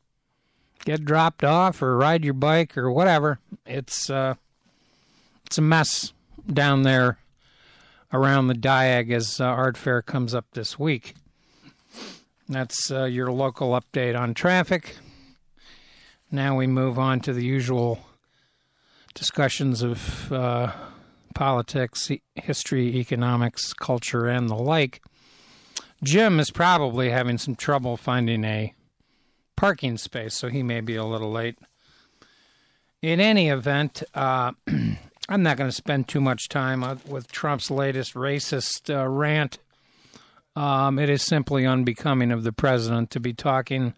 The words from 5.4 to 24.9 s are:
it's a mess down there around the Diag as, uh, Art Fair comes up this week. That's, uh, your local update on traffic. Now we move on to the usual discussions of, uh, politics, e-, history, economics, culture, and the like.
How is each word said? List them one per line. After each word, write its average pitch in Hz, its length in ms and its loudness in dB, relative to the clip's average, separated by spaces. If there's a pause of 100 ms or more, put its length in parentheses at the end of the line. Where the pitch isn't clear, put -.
it's - 100 -8
a 160 60 4
mess 156 500 2 (400)
down 139 300 4
there 127 340 4 (960)
around 135 360 4
the 127 60 2
Diag 127 560 2
as, 117 300 -2
uh, 131 60 0
Art 127 320 0
Fair 123 240 0
comes 123 320 -4
up 120 180 -4
this - 260 -8
week. 143 360 -4 (1300)
That's, - 440 -6
uh, 131 140 -2
your 127 280 -2
local 131 380 -2
update 123 500 0
on 117 140 -2
traffic. 180 640 0 (1300)
Now 139 280 0
we 131 80 0
move 131 320 0
on 131 220 2
to 135 120 -4
the 123 140 -2
usual 123 540 0 (1120)
discussions 131 640 -2
of, - 500 -6
uh, 123 420 -2 (600)
politics, 131 800 -2
e-, - 100 -8 (140)
history, 131 600 -2
economics, 120 760 0
culture, 120 560 -2
and 123 200 0
the 110 60 -2
like. 135 480 0 (1000)